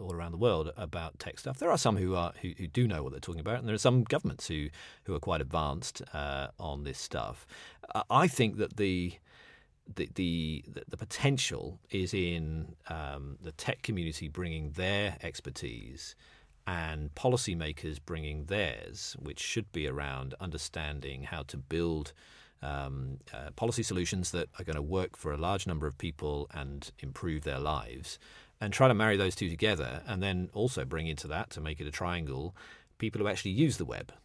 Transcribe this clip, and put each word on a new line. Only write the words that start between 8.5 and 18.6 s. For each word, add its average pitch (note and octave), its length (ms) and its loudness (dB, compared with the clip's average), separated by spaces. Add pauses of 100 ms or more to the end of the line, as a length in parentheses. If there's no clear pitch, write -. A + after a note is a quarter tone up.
that G2 180 0
the, F2+ 380 4 (800)
the, - 220 -2
the, E2 540 2
the, - 200 -8
the - 80 -8
potential - 840 0 (100)
is F#2+ 240 0
in, D#2+ 640 0 (120)
um, C#2+ 540 -6
the - 100 -10
tech - 300 -4
community E2 460 -2
bringing D#2+ 420 -4
their F#2 520 2
expertise A#1 920 -10 (520)
and D#2+ 480 -2
policymakers E2 920 0
bringing D2+ 420 -4
theirs, F2 720 -2